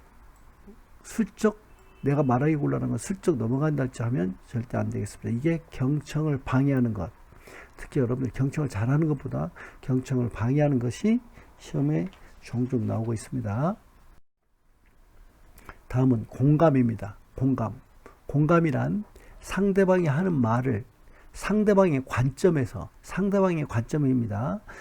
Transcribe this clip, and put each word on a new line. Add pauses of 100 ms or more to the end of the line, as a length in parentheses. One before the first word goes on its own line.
(1000)
슬쩍, (420)
내가
말하기
곤란한
건
슬쩍
넘어간다
할지
하면
절대
안
되겠습니다.
이게
경청을
방해하는
것. (680)
특히
여러분들
경청을
잘하는
것보다 (320)
경청을
방해하는
것이 (380)
시험에 (320)
종종
나오고
있습니다. (2000)
다음은
공감입니다. (180)
공감. (460)
공감이란 (360)
상대방이
하는
말을 (480)
상대방의
관점에서, (120)
상대방의
관점입니다. (200)